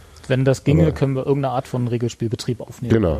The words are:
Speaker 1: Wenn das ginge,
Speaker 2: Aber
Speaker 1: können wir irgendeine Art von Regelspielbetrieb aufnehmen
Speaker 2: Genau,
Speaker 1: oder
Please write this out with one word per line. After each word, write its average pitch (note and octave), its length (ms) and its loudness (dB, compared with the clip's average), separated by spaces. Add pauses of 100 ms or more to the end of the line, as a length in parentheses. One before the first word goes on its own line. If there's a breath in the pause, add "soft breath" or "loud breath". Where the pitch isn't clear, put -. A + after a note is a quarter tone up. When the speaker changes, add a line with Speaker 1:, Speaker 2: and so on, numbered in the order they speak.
(280 soft breath)
Speaker 1:
Wenn C3 160 0
das C3 180 2
ginge, D#3 220 4
Speaker 2:
Aber D#3 80 4
Speaker 1:
können C3+ 240 -2
wir C3 100 -4
irgendeine C#3 280 0
Art C3 120 -4
von B2 220 -2
Regelspielbetrieb A#2 720 -4
aufnehmen - 340 -4
Speaker 2:
Genau, G#2+ 140 4 (100)
Speaker 1:
oder - 20 -